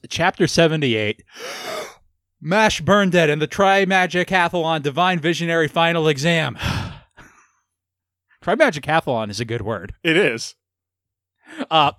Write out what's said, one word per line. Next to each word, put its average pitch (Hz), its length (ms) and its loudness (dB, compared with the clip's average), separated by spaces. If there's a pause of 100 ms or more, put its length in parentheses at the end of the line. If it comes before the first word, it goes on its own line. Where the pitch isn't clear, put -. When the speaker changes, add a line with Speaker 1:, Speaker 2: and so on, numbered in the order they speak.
Speaker 1:
Chapter 170 380 0
seventy-eight. 135 760 0 (640)
<gasps> - 540 -20
Mash 214 400 0
Burn 190 300 2
Dead 165 180 4
and 151 100 0
the 151 80 -2
Tri-Magicathlon 180 1300 2
Divine 165 380 0
Visionary 165 480 0
Final 165 400 0
Exam. 151 540 0
<sighs> - 60 -4 (1700)
Tri-Magicathlon 151 880 0
is 101 100 -8
a 117 60 -6
good 117 160 -6
word. 101 320 -8 (100)
Speaker 2:
It 165 140 2
is. 127 380 -2 (1120)
Speaker 1:
Uh, 151 300 4